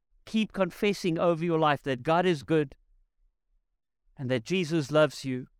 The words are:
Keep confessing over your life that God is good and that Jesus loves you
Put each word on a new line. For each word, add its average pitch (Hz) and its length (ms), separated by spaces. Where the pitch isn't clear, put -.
Keep 214 280
confessing 190 680
over 170 260
your 165 140
life 151 260
that 127 180
God 170 240
is 165 160
good 151 320
and 131 140
that 127 140
Jesus 165 460
loves 151 340
you 131 220